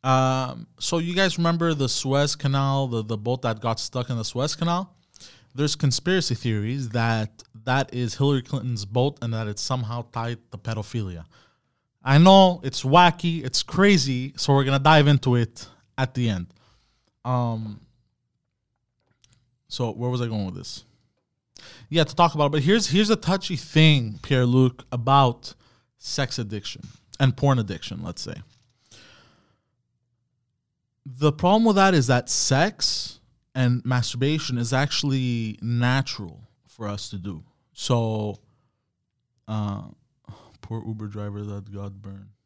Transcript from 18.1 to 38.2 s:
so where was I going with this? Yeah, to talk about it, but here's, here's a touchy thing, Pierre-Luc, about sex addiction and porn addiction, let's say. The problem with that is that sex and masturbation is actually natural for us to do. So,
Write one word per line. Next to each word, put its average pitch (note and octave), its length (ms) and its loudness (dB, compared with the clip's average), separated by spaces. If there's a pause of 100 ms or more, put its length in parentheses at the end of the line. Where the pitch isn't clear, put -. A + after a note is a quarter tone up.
so A#2 240 -4
where B2 180 -6
was B2 100 -2
I A#2+ 80 -4
going G#2+ 200 -4
with F#2 80 -10
this? - 280 -14 (1040)
Yeah, D#3+ 140 2
to - 120 -4
talk E3+ 180 4
about D3 140 2
it, C#3 40 0
but D3 120 0
here's, G#3 240 2
here's G3+ 220 2
a A3+ 60 4
touchy F#3+ 400 -4
thing, C#3 680 2
Pierre-Luc, B2+ 680 2
about C3 600 2 (440)
sex - 420 -6
addiction G#2 420 -10 (380)
and C3 180 4
porn C3+ 220 2
addiction, G2 420 -6
let's - 200 -10
say. - 120 -10 (2750)
The C#3 260 0
problem F#3+ 340 2
with G#3+ 100 4
that F#3+ 180 6
is C3+ 140 4
that B2 220 2
sex - 920 -2 (340)
and B2 320 0
masturbation B2+ 720 -2
is A#2 160 -2
actually B2+ 880 -2
natural A#2+ 880 -2 (180)
for G#2+ 200 -12
us G2+ 220 -8
to G#2 80 -10
do. F2 260 -10 (300)
So, A2 640 -2 (1080)